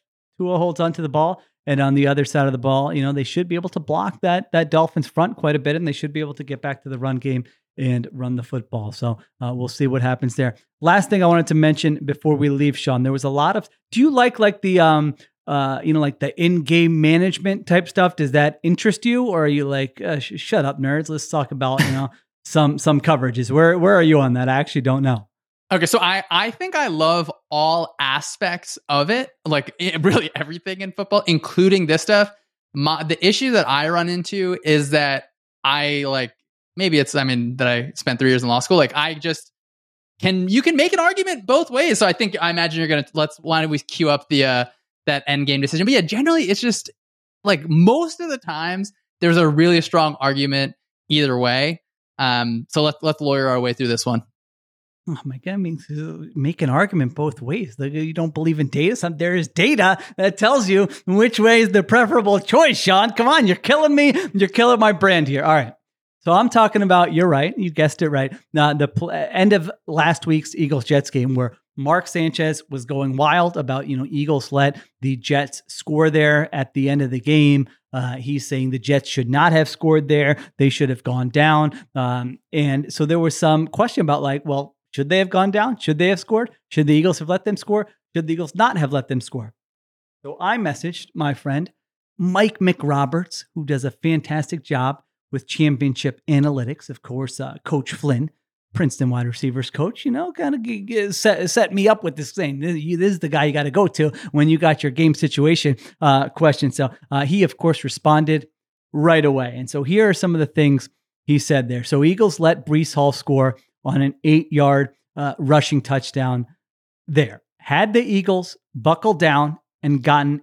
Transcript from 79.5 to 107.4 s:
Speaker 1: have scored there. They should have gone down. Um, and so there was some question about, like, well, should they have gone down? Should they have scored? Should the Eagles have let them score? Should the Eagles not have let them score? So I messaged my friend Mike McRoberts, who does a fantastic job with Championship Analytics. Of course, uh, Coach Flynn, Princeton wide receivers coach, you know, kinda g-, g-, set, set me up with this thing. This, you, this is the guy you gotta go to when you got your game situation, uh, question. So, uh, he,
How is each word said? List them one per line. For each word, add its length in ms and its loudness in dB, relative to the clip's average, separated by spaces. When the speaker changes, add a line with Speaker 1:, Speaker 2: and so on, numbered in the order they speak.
Speaker 1:
have 160 2
scored 400 0
there. 280 2
They 100 4
should 220 0
have 160 -8
gone 240 -2
down. 500 2
Um, 440 -4
and 400 -2
so 140 -2
there 140 0
was 180 -2
some 320 2
question 320 -2
about, 200 0
like, 240 -4
well, 280 -6
should 160 -4
they 100 2
have 100 0
gone 220 0
down? 260 -2
Should 220 -2
they 80 4
have 120 2
scored? 300 -2
Should 180 0
the 60 4
Eagles 260 2
have 100 -8
let 160 -2
them 100 -2
score? 320 -4
Should 100 -4
the 80 -4
Eagles 220 -8
not 220 2
have 140 -2
let 180 -4
them 120 -2
score? 320 -12
So 140 -14
I 180 0
messaged 560 -6
my 220 -2
friend 360 -4
Mike 420 0
McRoberts, 920 -2
who 100 -8
does 220 -4
a 60 -4
fantastic 720 -4
job 400 -4
with 140 -8
Championship 840 -2
Analytics. 640 0
Of 140 -18
course, 360 -10
uh, 240 -12
Coach 280 -4
Flynn, 400 -2
Princeton 360 -2
wide 180 -2
receivers 420 -6
coach, 340 -6
you 60 -2
know, 220 -4
kinda 260 -4
g-, 240 -8
g-, 300 -4
set, 380 -2
set 240 0
me 140 2
up 160 2
with 120 -6
this 160 -10
thing. 280 -6
This, 180 -6
you, 200 -4
this 140 2
is 80 -4
the 100 -6
guy 140 0
you 100 0
gotta 160 -2
go 180 2
to 240 0
when 180 4
you 80 4
got 240 2
your 100 -4
game 220 2
situation, 640 0
uh, 280 2
question. 420 2
So, 180 -4
uh, 140 -2
he, 180 2